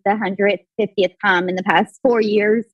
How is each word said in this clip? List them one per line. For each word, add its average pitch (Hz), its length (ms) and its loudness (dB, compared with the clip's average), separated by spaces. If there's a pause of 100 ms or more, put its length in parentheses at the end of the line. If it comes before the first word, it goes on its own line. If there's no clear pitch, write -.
the 202 120 0
hundred 196 420 -2 (180)
fiftieth 196 340 -2 (120)
time 185 260 0
in 185 60 -4
the 180 80 -6
past 180 380 0
four 240 200 2
years 214 520 0